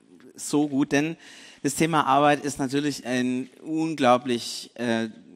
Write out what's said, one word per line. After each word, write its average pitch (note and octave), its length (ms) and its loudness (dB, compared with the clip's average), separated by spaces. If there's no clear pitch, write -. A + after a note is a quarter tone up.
so D3+ 320 0
gut, C#3+ 240 0
denn D3+ 260 0
das C#3+ 100 0
Thema D#3+ 320 2
Arbeit C#3+ 400 4
ist C#3 140 -8
natürlich C#3 440 -4
ein B2+ 460 -2
unglaublich, C3+ 1120 0
äh, A2+ 340 -2